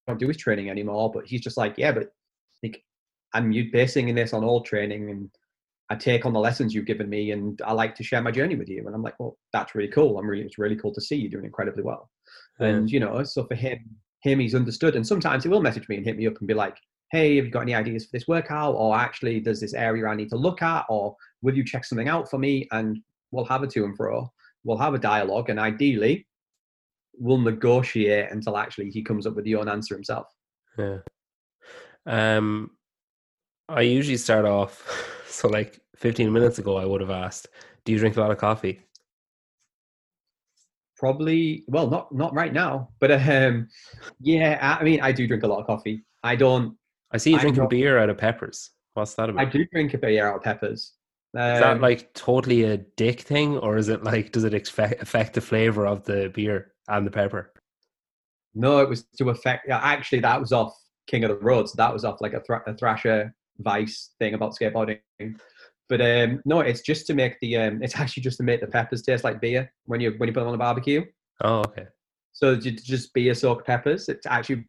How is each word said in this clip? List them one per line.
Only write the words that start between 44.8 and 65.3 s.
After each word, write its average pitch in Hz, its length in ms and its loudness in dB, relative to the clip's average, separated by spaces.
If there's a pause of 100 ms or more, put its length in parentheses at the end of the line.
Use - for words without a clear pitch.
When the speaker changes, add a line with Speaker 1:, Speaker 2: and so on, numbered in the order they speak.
Speaker 1:
I - 20 0
mean, 156 180 6
I 135 100 2
do 127 160 0
drink 113 160 0
a 113 40 2
lot 104 120 2
of 110 80 -8
coffee. 110 380 -4 (180)
I 120 120 0
don't 127 420 4 (340)
Speaker 2:
I 117 60 -2
see 151 140 4
you 160 60 8
Speaker 1:
I'm 131 40 4
Speaker 2:
drinking 135 220 4
Speaker 1:
not 131 60 4
Speaker 2:
beer 127 300 4
out 107 100 6
of 101 80 -2
Peppers. - 540 -4 (220)
What's 107 220 -4
that 110 140 -2
about? 113 160 -2
Speaker 1:
I 127 40 -2
do 151 240 2
drink 151 200 0
a 135 40 -2
beer 107 300 2
out 101 100 -2
of - 60 -12
Peppers. 107 500 -6 (420)
Speaker 2:
Is 120 40 -4
that, 120 240 4
Speaker 1:
Um, 127 180 6
Speaker 2:
like, 123 320 4
totally 123 500 4
a 107 140 2
dick 113 440 -2
thing, 147 360 0
or 107 200 0
is 107 120 2
it, 107 140 -2
like, 110 280 -2
does 113 120 0
it 107 100 0
exfe-, 107 480 -2
affect 113 320 -2
the 117 80 -2
flavor 110 460 2
of 101 180 -2
the 98 280 -2
beer 104 400 -4 (140)
and 104 200 0
the 98 40 -8
pepper? 101 400 -4 (1040)
Speaker 1:
No, 135 260 4
it 135 80 6
was 123 180 -6 (120)
to 123 140 2
affect, 123 360 -2
yeah, 123 140 0
actually, 135 380 0
that 120 200 4
was 127 120 -4
off 113 260 0 (300)
King 117 160 0
of 107 80 2
the 101 120 -2
Road, 113 240 4
so - 100 -12
that 113 140 4
was 110 140 -4
off, 104 160 -4
like, 107 120 -4
a 113 80 -6
thra-, - 260 -4
a 107 100 -6
Thrasher 110 560 0 (260)
Vice 107 600 -4
thing 110 160 0
about 110 200 -4
skateboarding. 107 440 -2 (920)